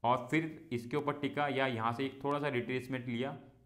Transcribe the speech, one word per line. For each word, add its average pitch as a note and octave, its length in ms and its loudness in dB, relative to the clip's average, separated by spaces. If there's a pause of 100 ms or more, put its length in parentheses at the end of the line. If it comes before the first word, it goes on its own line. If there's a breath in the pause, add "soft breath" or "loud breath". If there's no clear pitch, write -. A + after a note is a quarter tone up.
और B2 260 4
फिर D#3 420 0
इसके A#2+ 240 -2
ऊपर C#3+ 180 2
टिका C#3+ 340 0
या C3+ 180 2
यहाँ A#2 260 2
से C3+ 120 0
एक C3+ 180 -4
थोड़ा C#3+ 180 2
सा D3 80 2
retracement B2 600 -2
लिया B2+ 240 -2 (340)